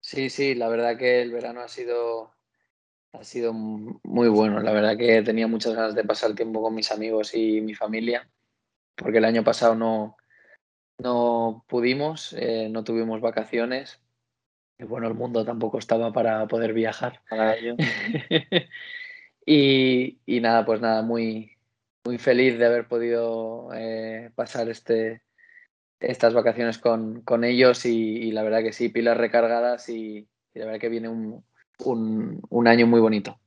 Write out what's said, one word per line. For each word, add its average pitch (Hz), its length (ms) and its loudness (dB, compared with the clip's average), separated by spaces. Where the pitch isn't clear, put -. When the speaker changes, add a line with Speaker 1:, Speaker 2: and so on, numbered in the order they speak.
Speaker 1:
Sí, 135 280 -6
sí, 139 260 -2
la 117 140 -2
verdad 117 300 0
que 123 240 2
el 120 100 -6
verano 120 280 -8
ha 120 80 -14
sido, 117 640 -6
ha 107 120 -20
sido 117 260 -6
m-, 110 520 -10
muy 120 260 2
bueno. 107 320 4
La 110 120 0
verdad 107 240 2
que 113 240 6
tenía 113 260 0
muchas 113 280 -2
ganas 113 200 -2
de 110 100 0
pasar 107 300 -2
tiempo 110 280 -4
con 110 120 -4
mis 107 160 -6
amigos 110 440 -4
y 110 260 0
mi 107 140 -8
familia, 113 520 -4
porque 110 220 2
el 110 80 6
año 113 180 2
pasado 113 300 4
no, 113 420 -2
no 117 720 0
pudimos, 139 680 -2
eh, 113 320 -4
no 110 140 -6
tuvimos 113 360 -4
vacaciones. 120 800 -4
Y - 60 -14
bueno, 117 240 -6
el 113 60 -4
mundo 120 300 -2
tampoco 117 340 -4
estaba 113 340 0
para 110 340 0
poder 113 260 -2
viajar. 113 560 -4
Speaker 2:
Para 110 260 0
ello. 117 240 -6
Speaker 1:
<laughs> 160 880 -2
Y, 131 800 4
y 120 140 0
nada, 113 240 4
pues 110 160 0
nada, 113 220 0
muy, 113 540 -4
muy 120 140 -4
feliz 123 400 4
de 117 80 4
haber 117 220 2
podido, 117 840 -4
eh, 113 600 -8
pasar 120 340 -6
este, 113 540 -2
estas 120 360 2
vacaciones 117 440 2
con, 113 440 0
con 117 220 0
ellos 123 400 6
y, 113 340 0
y 113 140 -4
la 110 100 -2
verdad 110 200 2
que 110 100 -2
sí, 120 180 -2
pilas 117 260 2
recargadas 117 720 2
y, 107 400 -10
y 117 40 -14
la 110 80 -10
verdad 110 140 -8
que 117 80 -4
viene 113 200 -4
un, 113 360 -10
un, 110 640 -2
un 117 200 4
año 117 180 8
muy 117 140 6
bonito. 110 460 2